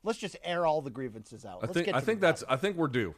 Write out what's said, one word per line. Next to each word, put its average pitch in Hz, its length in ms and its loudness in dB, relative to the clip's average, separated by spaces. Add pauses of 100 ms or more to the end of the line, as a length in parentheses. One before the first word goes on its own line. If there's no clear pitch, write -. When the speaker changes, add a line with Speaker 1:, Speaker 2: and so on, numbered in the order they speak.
Speaker 1:
Let's 220 160 -2
just - 240 -8
air 175 220 0
all 156 140 4
the 139 100 -8
grievances 110 540 -10
out. 92 140 -12
Speaker 2:
I - 80 -4
Speaker 1:
Let's 185 60 -6
Speaker 2:
think, 175 140 2
Speaker 1:
get 135 100 2
Speaker 2:
I 131 40 4
Speaker 1:
to 127 60 -4
Speaker 2:
think 220 140 0
Speaker 1:
the 185 80 6
Speaker 2:
that's, - 140 2
Speaker 1:
bottom. 131 120 2
Speaker 2:
I 131 60 0
think 190 160 0
we're 165 120 2
due. 113 300 0